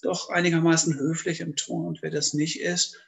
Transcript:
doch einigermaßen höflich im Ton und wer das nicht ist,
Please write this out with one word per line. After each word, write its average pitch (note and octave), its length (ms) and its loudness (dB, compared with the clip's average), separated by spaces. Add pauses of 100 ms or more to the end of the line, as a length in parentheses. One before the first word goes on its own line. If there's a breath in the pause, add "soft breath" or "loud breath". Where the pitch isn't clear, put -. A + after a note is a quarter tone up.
doch - 280 -2
einigermaßen E3 680 4
höflich D#3+ 420 -2
im E3 160 -8
Ton E3+ 300 -4
und E3 160 -8
wer D#3 80 -6
das D3+ 240 -2
nicht D3+ 260 -2
ist, F3 360 -2 (120)